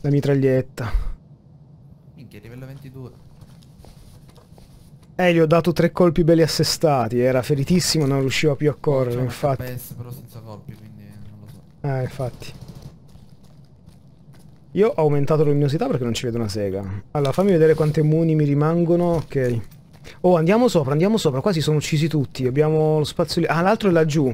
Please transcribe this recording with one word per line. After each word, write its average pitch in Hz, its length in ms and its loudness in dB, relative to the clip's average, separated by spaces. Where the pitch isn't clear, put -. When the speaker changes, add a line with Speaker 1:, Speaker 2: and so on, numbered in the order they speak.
Speaker 1:
La 143 80 -2
mitraglietta. 135 800 0
Speaker 2:
Minchia, 107 260 -20
livello 123 240 -18
ventidue. 131 460 -16
Speaker 1:
Eh, 180 180 2
gli 165 60 4
ho 165 60 6
dato 165 260 2
tre 165 200 0
colpi 175 320 2
belli 165 180 6
assestati. 143 800 0
Era 127 220 2
feritissimo, 151 640 0
non 139 160 0
riusciva 135 340 0
più 147 140 0
a 135 100 -2
correre, 131 360 0
Speaker 2:
C'ho 123 40 -4
un 127 60 0
Speaker 1:
infatti. 127 380 -4
Speaker 2:
H - 100 -10
P 120 40 -10
S - 160 -14
però 120 180 -14
senza 113 280 -18
colpi, 110 340 -18
quindi 107 300 -20
non 104 120 -20
lo 104 80 -20
so. - 380 -14
Speaker 1:
Eh, 131 140 -2
infatti. - 520 -8
Io 202 140 2
ho 165 140 -2
aumentato 147 420 2
la 147 60 2
luminosità 147 380 0
perché 127 160 -2
non 117 100 -2
ci 127 120 -6
vedo 117 120 -4
una 113 100 -4
sega. 98 360 -4
Allora, 143 220 -2
fammi 196 180 2
vedere 156 220 4
quante 156 280 0
muni 156 340 2
mi 151 100 2
rimangono. 170 680 2
Ok. 123 440 -2
Oh, 180 160 4
andiamo 208 320 4
sopra, 147 240 2
andiamo 196 240 2
sopra. 135 240 0
Qua 208 100 0
si 160 80 0
sono 151 180 0
uccisi 156 300 0
tutti. 139 400 -2
Abbiamo 156 520 2
lo 151 40 0
spazio 170 380 -2
lì. 160 60 0
Ah, 151 140 0
l'altro 208 280 2
è - 20 4
laggiù. 156 420 2